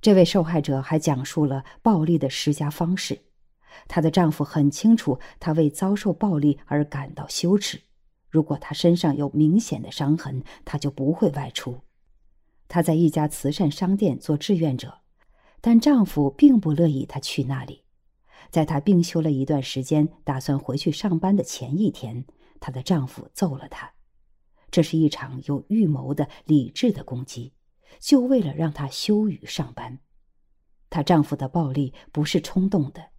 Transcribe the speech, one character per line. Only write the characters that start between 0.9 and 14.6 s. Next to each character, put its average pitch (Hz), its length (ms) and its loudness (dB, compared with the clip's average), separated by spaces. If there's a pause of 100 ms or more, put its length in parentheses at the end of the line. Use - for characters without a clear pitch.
讲 143 260 0
述 151 220 -2
了 135 180 -4 (160)
暴 185 240 2
力 165 140 2
的 139 100 -2
施 - 240 -2
加 143 160 -2
方 170 260 -2
式。 - 240 -8 (680)
她 - 140 -2
的 160 80 4
丈 165 200 4
夫 151 140 -2
很 143 260 2
清 220 240 4
楚 147 240 -2 (220)
她 165 120 -4
为 156 180 2
遭 190 260 -2
受 202 160 -2
暴 180 240 -2
力 147 300 2
而 147 180 0
感 139 300 -10
到 - 120 -12
羞 180 300 0
耻， - 240 -4 (480)
如 156 140 2
果 151 160 -4
她 - 160 -10
身 170 200 4
上 156 220 0
有 143 140 -2
明 156 280 4
显 143 220 -4
的 - 100 -12
伤 147 280 0
痕， 131 240 -8 (240)
她 - 100 -10
就 143 140 -4
不 139 200 -4
会 170 200 2
外 139 220 -8
出。 - 280 -10 (880)
她 175 140 0
在 165 120 2
一 165 140 4
家 151 180 0
慈 165 240 -4
善 175 200 0
商 190 260 -2
店 196 220 0
做 - 180 -2
志 185 200 0
愿 156 200 0